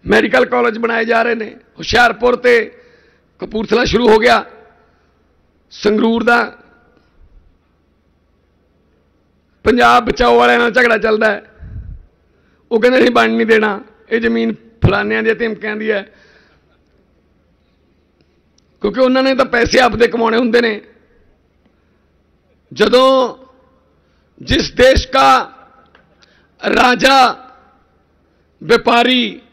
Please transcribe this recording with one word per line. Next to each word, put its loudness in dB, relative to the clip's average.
ਮੈਡੀਕਲ 2
ਕਾਲਜ -2
ਬਣਾਏ -4
ਜਾ 0
ਰਹੇ -2
ਨੇ। -10
ਹੁਸ਼ਿਆਰਪੁਰ 0
ਤੇ 2
ਕਪੂਰਥਲਾ -4
ਸ਼ੁਰੂ 0
ਹੋ 6
ਗਿਆ, 2
ਸੰਗਰੂਰ -2
ਦਾ 2
ਪੰਜਾਬ 2
ਬਚਾਓ 2
ਵਾਲਿਆਂ 4
ਨਾਲ 0
ਝਗੜਾ 0
ਚੱਲਦਾ 0
ਹੈ, -8
ਉਹ 0
ਕਹਿੰਦੇ 2
ਅਸੀਂ 2
ਬਣ 0
ਨਹੀਂ -2
ਦੇਣਾ, 0
ਇਹ -2
ਜ਼ਮੀਨ -2
ਫਲਾਨਿਆਂ 0
ਦੀ 0
ਹੈ, 0
ਧਮਕਿਆਂ -6
ਦੀ -6
ਹੈ, -2
ਕਿਉਂਕਿ -6
ਉਹਨਾਂ 2
ਨੇ 2
ਤਾਂ 0
ਪੈਸੇ 0
ਆਪਦੇ 2
ਕਮਾਉਣੇ -2
ਹੁੰਦੇ 0
ਨੇ। -4
ਜਦੋਂ 2
ਜਿਸ -4
ਦੇਸ਼ 2
ਕਾ 2
ਰਾਜਾ 2
ਵਪਾਰੀ 0